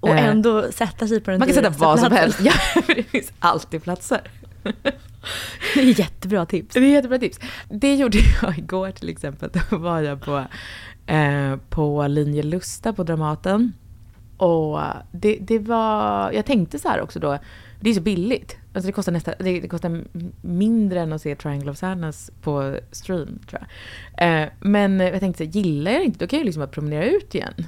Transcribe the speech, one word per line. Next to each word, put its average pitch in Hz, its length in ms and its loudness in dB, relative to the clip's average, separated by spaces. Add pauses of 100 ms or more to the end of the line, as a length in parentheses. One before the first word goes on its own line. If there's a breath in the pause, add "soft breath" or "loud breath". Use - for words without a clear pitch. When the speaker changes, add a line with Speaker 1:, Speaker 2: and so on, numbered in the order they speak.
Speaker 1:
Och 170 80 2
Speaker 2:
Eh, 170 180 6
Speaker 1:
ändå 214 460 4
sätta 220 360 -4
sig 220 120 2
på 202 100 -6
den 185 80 0
Speaker 2:
man 254 100 4
kan 277 60 4
sätta 247 140 6
Speaker 1:
dyraste 151 160 2
Speaker 2:
vad 160 160 6
som 247 80 6
Speaker 1:
platsen. 190 140 6
Speaker 2:
helst. 208 180 2
<laughs> - 360 4
Ja, 339 60 4
för - 120 2
det 240 80 -2
finns - 360 -4
alltid 160 440 0
platser. - 380 -4 (1500 loud breath)
Speaker 1:
Det 285 60 6
är 254 200 8
jättebra 185 460 -2
tips. - 280 -6
Speaker 2:
Det 247 60 4
är 277 120 8
jättebra 262 260 4
tips. 240 200 -4 (300 loud breath)
Det 277 260 2
gjorde 247 240 2 (120)
<laughs> - 120 4
jag 180 160 -2
igår 190 320 -6
till 170 180 -12
exempel. 151 420 -8 (200)
Då 202 80 0
var 165 220 -2
jag 143 220 -4
på, 143 220 -2 (680 loud breath)
eh, 143 440 2 (120)
på 147 380 0
Linje 147 360 0
Lusta 180 500 -4
på 196 120 -4
Dramaten. 165 680 0 (640)
Och 160 440 2 (320)
det, 208 280 0
det 226 180 0
var, 214 720 0
jag 214 140 -2
tänkte 233 320 0
så - 100 -4
här - 120 0
också - 200 -8
då, 147 180 -2 (420 loud breath)
det 220 100 2
är 226 40 2
så 190 60 2
billigt. 196 560 -2 (180)
Alltså 185 120 -4
det 196 60 -2
kostar 185 200 -2
nästan, 165 260 -2
det, 185 220 -2
det 170 80 -10
kostar 170 200 -4
m-, 170 520 -8
mindre 190 600 0
än 160 120 -4
att 156 100 -8
se 147 140 -4
Triangle 143 340 -6
of 139 80 -10
Sadness 175 520 -8 (120)
på 139 360 -4 (120)
stream, - 480 -8 (100)
tror - 140 -10 (540 loud breath)
jag. 165 260 2
Eh, 151 60 -4 (120)
men 196 400 2
jag 185 200 0
tänkte 185 180 -2
så 165 60 -4
här, 156 120 -8
gillar 165 360 0
jag 349 120 2
inte, 254 140 -2
då 175 100 -4
kan 277 80 -2
jag 330 60 0
ju 269 40 -2
liksom 156 140 -4
bara 139 100 -4
promenera 151 340 -4
ut 359 300 -2
igen. - 200 -6 (140)